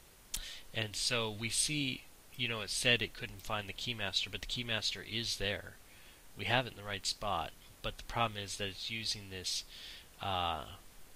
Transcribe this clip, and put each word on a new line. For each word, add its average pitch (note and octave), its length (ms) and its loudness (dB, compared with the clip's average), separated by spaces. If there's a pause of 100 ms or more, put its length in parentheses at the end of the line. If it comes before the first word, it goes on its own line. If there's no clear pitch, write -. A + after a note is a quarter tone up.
(720)
And A2 220 -2
so A2+ 340 4
we G#2+ 200 0
see, C#3 540 2 (340)
you B2 100 2
know, A2+ 140 0
it G2 80 -2
said A#2+ 320 8
it - 120 0
couldn't G2+ 300 -8
find G#2 240 0
the F#2+ 60 -4
Keymaster, G#2 580 0
but G#2 100 -4
the - 60 -4
Keymaster A2+ 580 0
is A2 300 0
there. G2 380 0 (640)
We G#2 80 -2
have A#2+ 200 6
it G#2+ 60 -8
in - 60 -12
the G2+ 60 -10
right G2+ 220 -2
spot, F#2 460 0 (300)
but A2 160 -2
the - 80 -10
problem A2 360 2
is F#2+ 140 -4
that G2+ 140 0
it's - 200 -4
using G#2+ 400 -2
this, F#2 360 -2 (560)
uh, F2 420 2 (520)